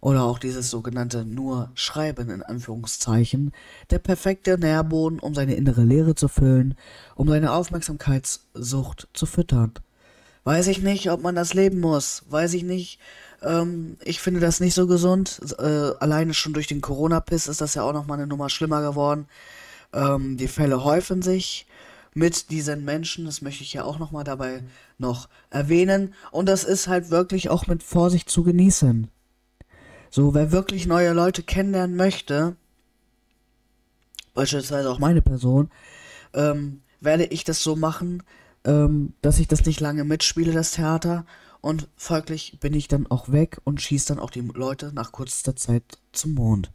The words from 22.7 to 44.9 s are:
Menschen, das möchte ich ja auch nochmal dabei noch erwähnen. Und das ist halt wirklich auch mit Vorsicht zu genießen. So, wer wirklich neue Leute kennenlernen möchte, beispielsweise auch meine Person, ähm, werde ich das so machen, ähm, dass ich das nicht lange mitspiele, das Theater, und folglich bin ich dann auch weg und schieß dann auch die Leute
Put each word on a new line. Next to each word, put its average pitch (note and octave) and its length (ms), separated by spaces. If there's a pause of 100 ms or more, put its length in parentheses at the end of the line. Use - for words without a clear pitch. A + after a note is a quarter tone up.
Menschen, D#3+ 400
das D3 160
möchte C#3 200
ich - 120
ja C#3+ 100
auch D3 140
nochmal D3+ 260
dabei C3 380 (340)
noch B2 320 (220)
erwähnen. F#3 640 (160)
Und F#3+ 180
das F#3+ 160
ist F#3+ 240
halt F3 220
wirklich F3+ 400
auch F3 160
mit E3+ 160
Vorsicht F3 480
zu F3 120
genießen. E3+ 680 (1040)
So, C#3+ 220
wer D3+ 160
wirklich F#3 380
neue E3+ 240
Leute F3 320
kennenlernen F#3 500
möchte, F3 640 (1800)
beispielsweise C#3 560
auch - 80
meine D#3 240
Person, C3 480 (640)
ähm, D3 480 (180)
werde D#3+ 260
ich - 180
das - 180
so D#3 140
machen, F3 480 (400)
ähm, D3 480 (100)
dass C#3+ 160
ich D#3+ 80
das - 180
nicht D#3 140
lange D3 240
mitspiele, D#3 500
das D#3+ 200
Theater, E3 520 (360)
und D3+ 340
folglich D#3 640
bin D3 160
ich D3 140
dann C#3+ 180
auch - 240
weg D3+ 320
und C#3+ 180
schieß C#3 260
dann D3 120
auch - 120
die B2 100
Leute C3 540